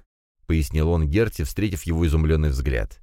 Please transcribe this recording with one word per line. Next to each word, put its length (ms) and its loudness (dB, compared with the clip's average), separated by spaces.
пояснил 440 0
он 180 2
Герти, 340 0
встретив 400 -4
его 240 0
изумленный 440 2
взгляд. 520 -4